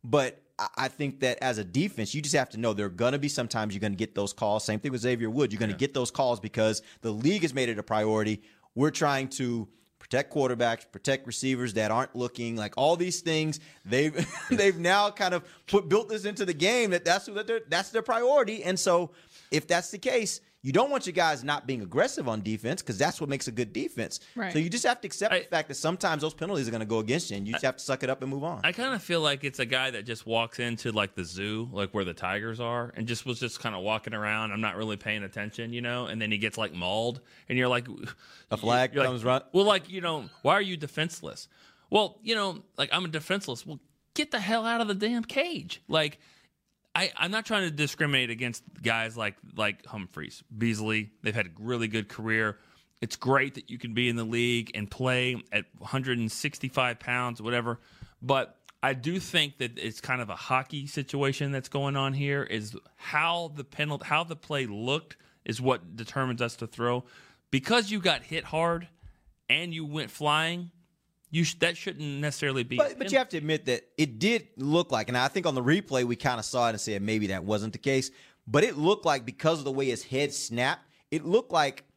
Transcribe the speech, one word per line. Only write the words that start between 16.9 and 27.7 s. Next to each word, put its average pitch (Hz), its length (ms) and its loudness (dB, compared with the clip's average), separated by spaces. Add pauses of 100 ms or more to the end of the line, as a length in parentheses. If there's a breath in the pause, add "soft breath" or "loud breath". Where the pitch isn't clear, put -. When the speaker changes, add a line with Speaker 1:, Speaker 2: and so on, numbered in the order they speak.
Speaker 1:
that 175 140 2
that's, 175 220 4
that 208 220 -6
they're, 226 200 0
that's 170 220 0
their 220 120 0
priority. 233 600 4
And 180 160 0
so 175 320 4 (400 loud breath)
if 151 160 2
that's 175 240 2
the 208 80 -10
case, 240 420 0 (220 soft breath)
you 131 100 -2
don't 233 180 6
want 269 160 0
your 175 60 -6
guys 156 320 2
not 143 240 -2
being 131 120 -2
aggressive 139 480 0
on 110 140 0
defense 110 400 -2
'cause 104 160 -6
that's 151 220 2
what 147 100 -4
makes 139 160 -2
a 127 60 -6
good 110 200 -4
defense. - 460 -6 (160 loud breath)
Speaker 3:
Right. 196 180 -6
Speaker 1:
So 156 60 0
you 165 100 0
just 220 160 -2
have - 180 2
to 220 40 -8
accept 214 260 0
Speaker 2:
I 185 80 4
Speaker 1:
the - 40 -10
fact 156 240 0
that 135 80 -8
sometimes 165 460 0
those 156 120 -2
penalties 165 320 -2
are 113 60 -2
gonna 113 120 -2
go 110 140 2
against 123 320 0
you, 104 60 -6
and 98 100 -4
you 110 60 -4
just - 120 -2
Speaker 2:
I 135 40 4
Speaker 1:
have 127 80 0